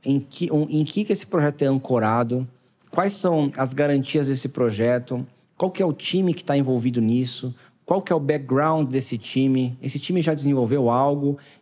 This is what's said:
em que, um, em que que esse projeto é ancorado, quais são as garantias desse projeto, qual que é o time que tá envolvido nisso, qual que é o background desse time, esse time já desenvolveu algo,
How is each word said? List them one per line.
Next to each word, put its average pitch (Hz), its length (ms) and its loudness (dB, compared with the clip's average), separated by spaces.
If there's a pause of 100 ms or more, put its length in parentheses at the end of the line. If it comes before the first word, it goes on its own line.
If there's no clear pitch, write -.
em 139 160 2
que, - 320 -6
um, 151 180 2
em 151 140 2
que 202 220 -2
que 208 80 0
esse - 140 -6
projeto 147 340 0
é 139 60 2
ancorado, 123 800 0 (420)
quais 196 240 0
são 156 420 0
as 131 180 -2
garantias 143 540 0
desse 135 220 -2
projeto, 123 760 0 (300)
qual 190 160 -2
que 190 100 -4
é 190 40 2
o 156 80 0
time 185 400 0
que - 100 -8
tá 143 140 0
envolvido 127 440 0
nisso, 123 540 0 (280)
qual - 180 0
que 196 100 -4
é 175 40 4
o 160 40 2
background 143 720 0
desse 127 260 -4
time, 131 640 0
esse 139 160 -6
time 180 240 -2
já 156 120 2
desenvolveu 135 560 2
algo, 143 480 2 (240)